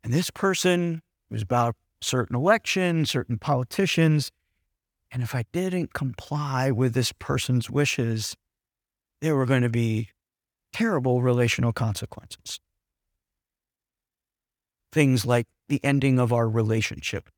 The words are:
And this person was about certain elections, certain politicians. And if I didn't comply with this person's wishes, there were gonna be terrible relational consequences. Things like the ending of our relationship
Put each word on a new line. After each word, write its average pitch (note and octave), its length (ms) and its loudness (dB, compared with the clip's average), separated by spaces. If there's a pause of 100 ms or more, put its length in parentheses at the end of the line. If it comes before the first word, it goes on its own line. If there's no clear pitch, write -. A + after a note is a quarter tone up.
And A#2 100 -2
this E3+ 160 0
person F3 720 0 (300)
was A2 100 -6
about A#2 340 0 (240)
certain B2+ 360 -4
elections, F3 720 0
certain C#3 300 -4
politicians. D3+ 880 0 (840)
And B2+ 120 -6
if A#2 100 -6
I A#2+ 180 -4
didn't F3+ 420 -2
comply C3+ 760 -2
with B2 240 2
this B2 200 0
person's B2 580 -2
wishes, A#2 640 -2 (880)
there D#3 140 0
were C3 120 2
gonna B2 220 2
be A2+ 400 0 (640)
terrible C3 520 0
relational A#2+ 500 2
consequences. - 840 -6 (2250)
Things C3+ 340 2
like A#2+ 220 0 (220)
the C#3+ 140 -2
ending C3+ 360 4
of A#2+ 120 2
our A#2 160 2
relationship A2 920 -2